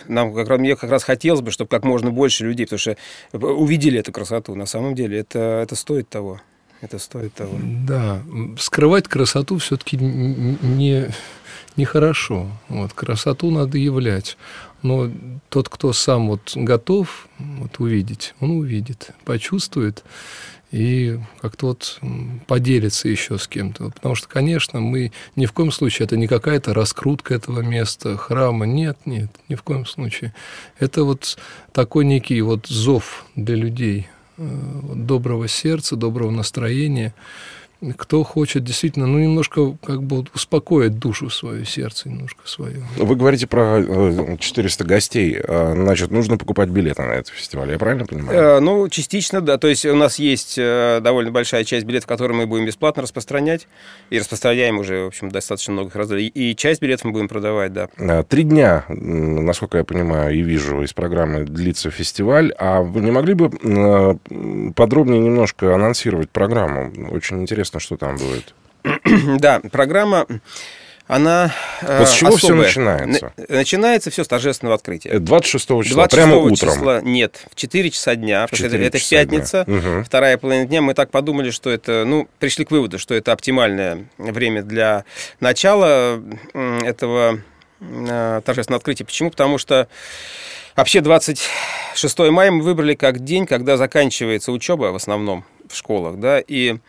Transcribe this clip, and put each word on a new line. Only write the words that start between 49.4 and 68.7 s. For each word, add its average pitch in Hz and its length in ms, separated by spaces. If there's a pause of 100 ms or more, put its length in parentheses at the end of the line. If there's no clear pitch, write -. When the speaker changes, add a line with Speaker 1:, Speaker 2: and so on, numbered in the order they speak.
Speaker 1:
То 151 120
есть 143 160
у 147 100
нас 147 240
есть, 143 380
э, 120 440
довольно 120 300
большая 120 320
часть 113 220
билетов, 120 220
которые 117 300
мы 117 100
будем 110 180
бесплатно 147 360
распространять. 143 680 (400)
И 113 100
распространяем 117 600
уже, 95 260
в - 20
общем, 95 240
достаточно 95 400
много 98 160
их 87 80
раздали. 104 280
И, 120 280
и 110 60
часть 151 240
билетов 131 240
мы 113 80
будем 107 160
продавать, 104 420
да. 95 160 (100)
Speaker 3:
А, 82 260
три 143 200
дня, 101 460
м, 78 560
насколько 87 320
я 82 80
понимаю 80 500
и 82 60
вижу 73 400
из 71 100
программы, 82 540
длится 80 460
фестиваль. 123 680
А 95 240
вы 90 180
не 110 120
могли 151 240
бы, 170 100
э, 101 720 (160)
м, - 420
подробнее 120 480
немножко 113 520
анонсировать 98 560
программу? 82 600 (200)
Очень 92 320
интересно 101 340
что 82 200
там 69 200
будет? 65 380 (280)